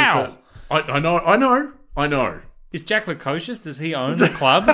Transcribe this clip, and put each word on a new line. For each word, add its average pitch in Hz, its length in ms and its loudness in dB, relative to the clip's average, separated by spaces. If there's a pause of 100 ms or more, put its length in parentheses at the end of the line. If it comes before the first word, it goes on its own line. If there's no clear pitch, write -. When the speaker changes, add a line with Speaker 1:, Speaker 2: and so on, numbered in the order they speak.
Speaker 1:
How? 147 320 0 (320)
Speaker 2:
for, 139 60 -4 (160)
I, 135 60 -2
I - 20 2
know, 165 180 2
I 175 220 2
know, 269 340 2 (240)
I 147 100 0
know. 147 360 -2 (280)
Speaker 1:
Is 160 120 -10
Jack 214 240 -2
Lukosius, 165 560 -6
does 139 160 -12
he 160 160 -6
own 139 240 -2
the 160 100 4
Speaker 2:
<laughs> - 60 -4
Speaker 1:
club? 147 400 2